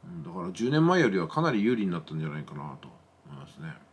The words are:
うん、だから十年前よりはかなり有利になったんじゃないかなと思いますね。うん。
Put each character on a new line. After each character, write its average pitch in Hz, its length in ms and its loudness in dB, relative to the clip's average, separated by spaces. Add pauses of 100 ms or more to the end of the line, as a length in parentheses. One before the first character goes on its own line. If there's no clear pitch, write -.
う - 20 -16
ん、 165 160 -12
だ 87 80 -12
か 90 100 -8
ら 92 100 -6
十 113 180 -2
年 156 160 6
前 180 160 6
よ 123 80 6
り 95 80 2
は 85 100 0
か 156 140 -2
な 165 100 2
り 104 120 2
有 120 120 4
利 104 100 0
に 92 60 0
な 85 80 -2
っ 80 40 -10
た 78 100 -12
ん 78 60 -4
じ 78 60 -4
ゃ 78 40 -4
な 76 100 -6
い 71 40 -8
か 73 100 -14
な 71 280 -10
と - 60 -18 (400)
思 71 100 -14
い - 20 -14
ま - 80 -16
す - 100 -20
ね。 82 100 -12
う - 20 -10
ん。 - 20 -12 (220)